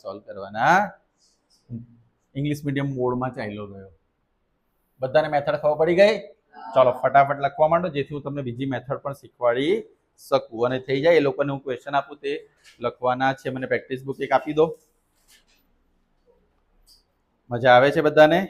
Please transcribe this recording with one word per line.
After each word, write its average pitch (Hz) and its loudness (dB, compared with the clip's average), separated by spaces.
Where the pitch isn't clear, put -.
સોલ્વ 101 -14
કરવાના. 104 -2
ઇંગ્લિશ 147 -6
મીડિયમ 139 -4
મોડમાં 123 -2
ચાલ્યો 104 -10
ગયો. 98 -20
બધાને 151 0
મેથડ 143 -2
ખબર 151 0
પડી 170 2
ગઈ? 214 6
ચાલો, 127 6
ફટાફટ 135 2
લખવા 156 0
માંડો, 175 -2
જેથી 143 -6
હું 143 -12
તમને 143 -8
બીજી 131 -6
મેથડ 127 -6
પણ 139 -8
શીખવાડી 123 0
શકું. 123 -2
અને 127 -2
થઈ 139 -2
જાય, 165 6
એ - 0
લોકોને 139 -2
હું 135 -10
ક્વેશ્ચન 139 -8
આપું, 143 -10
તે 139 -10
લખવાના 123 -2
છે. - -12
મને 127 -8
પ્રેક્ટિસ 127 -6
બુક 131 -10
એક 131 -4
આપી 151 -4
દો. 156 6
મજા 120 4
આવે 131 6
છે 160 0
બધાને? 151 6